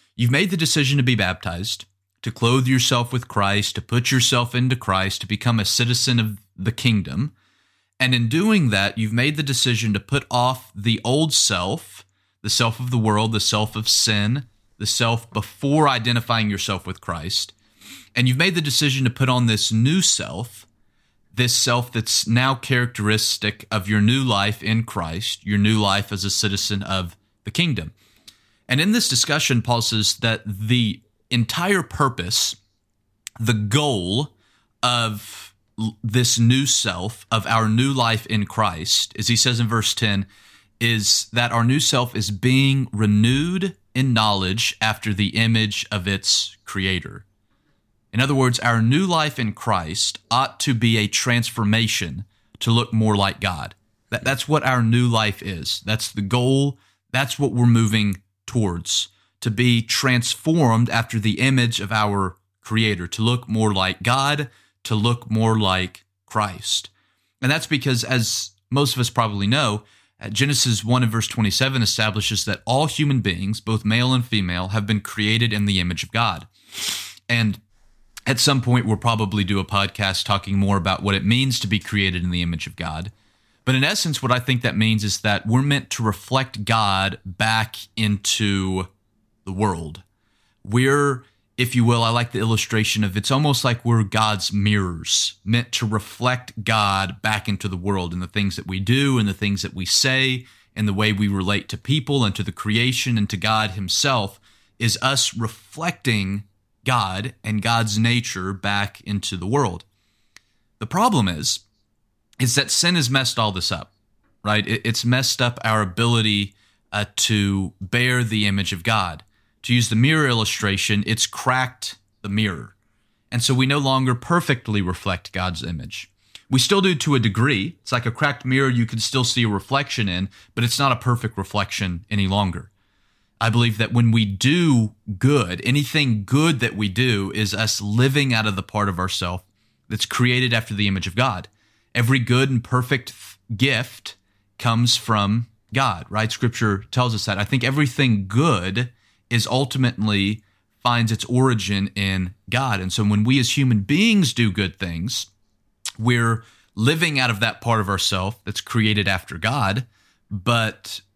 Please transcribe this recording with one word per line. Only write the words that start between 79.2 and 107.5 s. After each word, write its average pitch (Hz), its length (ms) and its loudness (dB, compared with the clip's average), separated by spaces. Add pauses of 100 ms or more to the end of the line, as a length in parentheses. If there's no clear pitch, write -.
do 98 160 0
a 92 60 -4
podcast 98 600 -2
talking 98 320 -2
more 98 200 2
about 92 260 -2
what 98 120 2
it 95 100 -2
means 123 340 2
to - 80 -4
be 98 120 0
created 95 440 -2
in 90 80 -2
the 87 100 0
image 85 260 -4
of - 80 -16
God. 85 360 -8 (520)
But 131 120 2
in 131 80 2
essence, 165 400 -2
what 123 80 0
I 123 80 4
think 123 240 0
that 113 120 -2
means 110 280 2
is 101 180 -4
that 101 240 0
we're 117 160 2
meant 143 300 -2
to 127 120 -4
reflect 113 640 -2
God 98 580 0
back 110 540 -2 (180)
into 98 920 -2 (580)
the 98 60 -8
world. 87 500 -2 (640)
We're, 131 600 2 (340)
if 123 180 -2
you 120 100 4
will, 117 180 4
I 113 60 2
like 120 220 0
the 107 80 -4
illustration 110 640 0
of 98 120 -2
it's 107 140 -2
almost 143 340 2
like 120 220 0
we're 117 160 4
God's 107 500 0
mirrors, 98 840 0 (100)
meant 117 280 0
to - 120 -2
reflect 110 800 -4
God 98 580 0
back 107 260 -2
into 101 200 -2
the 92 100 -4
world 90 360 -2
in 90 60 -4
the 90 80 -6
things 98 280 -2
that - 100 -10
we 95 140 -6
do 127 400 2
and 104 100 0
the 95 40 -2
things 101 280 -2
that - 140 -8
we 92 100 -8
say 131 640 0 (280)
and 107 120 0
the 101 60 0
way 107 200 2
we 101 140 0
relate 98 420 -2
to - 80 -8
people 139 480 0
and 98 100 -2
to 101 80 -4
the 87 80 -6
creation 117 640 0
and 104 140 0
to 104 80 -4
God 110 340 0
himself 101 680 -2 (400)
is 110 240 0
us 131 320 0
reflecting 110 1080 -4 (380)
God 110 600 -2
and 107 180 -2